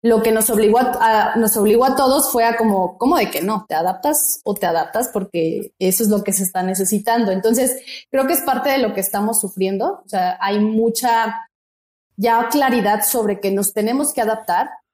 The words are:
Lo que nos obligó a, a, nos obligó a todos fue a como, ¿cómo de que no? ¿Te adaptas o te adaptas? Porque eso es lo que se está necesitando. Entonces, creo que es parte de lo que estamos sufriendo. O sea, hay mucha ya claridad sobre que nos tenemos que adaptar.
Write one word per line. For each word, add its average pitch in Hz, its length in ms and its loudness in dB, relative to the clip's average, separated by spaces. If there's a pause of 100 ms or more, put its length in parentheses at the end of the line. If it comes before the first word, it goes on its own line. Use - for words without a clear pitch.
Lo 226 200 4
que 226 100 2
nos 220 160 0
obligó 220 300 4
a, 233 540 2
a, - 40 -2
nos 220 220 0
obligó 214 260 4
a 262 120 2
todos 277 340 2
fue 233 140 2
a 233 120 2
como, 196 400 0
¿cómo 294 220 2
de 214 120 0
que 160 120 -6
no? 202 260 -4
¿Te 160 60 -6
adaptas 185 720 -2
o 202 100 -2
te 196 100 -4
adaptas? 175 480 -2
Porque 170 680 -4
eso 190 260 0
es 208 40 2
lo 202 160 2
que 196 80 -4
se 190 120 0
está 185 180 -4
necesitando. 196 720 0
Entonces, 240 500 0 (280)
creo 269 160 0
que 294 60 0
es - 100 0
parte 262 280 -2
de 269 80 2
lo 214 160 -2
que 196 60 -4
estamos 208 400 -2
sufriendo. 196 680 -4
O - 20 -20
sea, 180 320 -2
hay 202 200 -2
mucha 226 880 0 (680)
ya 233 320 2
claridad 233 560 2
sobre 208 360 0
que 196 100 -2
nos 196 240 0
tenemos 240 400 -2
que 247 80 0
adaptar. 220 480 -2 (240)